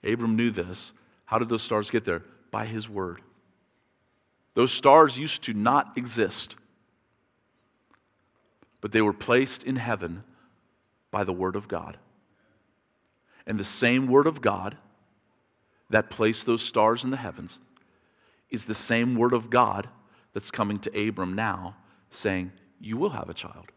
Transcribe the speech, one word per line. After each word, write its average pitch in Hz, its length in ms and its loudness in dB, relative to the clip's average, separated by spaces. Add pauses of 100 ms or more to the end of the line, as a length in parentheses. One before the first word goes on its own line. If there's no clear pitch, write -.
Abram 113 340 0
knew 117 140 2
this. 90 420 -8 (340)
How 110 120 0
did 117 100 -2
those 113 140 -2
stars 107 280 -2
get 117 140 0
there? 85 180 -4 (280)
By 110 160 -6
his 110 220 -10
word. 92 340 -10 (1300)
Those 123 180 4
stars 143 440 8
used 127 280 -8
to 117 100 -6
not 117 420 0
exist, 117 600 -4 (2250)
but 104 120 -6
they 110 80 6
were 104 120 6
placed 127 500 0
in 131 140 -4
heaven 104 480 -6 (880)
by 104 140 -2
the 92 80 -2
word 92 240 -2
of 101 120 -8
God. 82 300 -8 (1500)
And 107 120 -4
the 98 60 -4
same 127 420 2
word 139 200 6
of 156 140 -2
God 101 380 -2 (1120)
that 107 200 2
placed 110 360 0
those 117 160 2
stars 117 420 2
in 127 60 -4
the 135 60 -4
heavens 90 420 -12 (920)
is 107 160 -8
the 110 80 -4
same 120 420 0
word 120 160 4
of 113 180 -2
God 107 380 2 (440)
that's - 180 -8
coming 104 280 -2
to 104 300 -4
Abram 92 260 -4
now, 95 400 -4 (360)
saying, 92 420 -4 (280)
"You 110 160 -8
will 175 140 0
have 123 180 -8
a 87 60 -12
child. - 420 -16